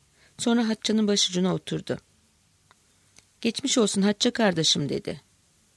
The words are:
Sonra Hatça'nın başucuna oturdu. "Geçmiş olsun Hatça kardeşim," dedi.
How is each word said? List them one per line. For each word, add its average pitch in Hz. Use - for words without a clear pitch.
Sonra 233
Hatça'nın 214
başucuna 185
oturdu. -
"Geçmiş -
olsun 202
Hatça 214
kardeşim," 160
dedi. 139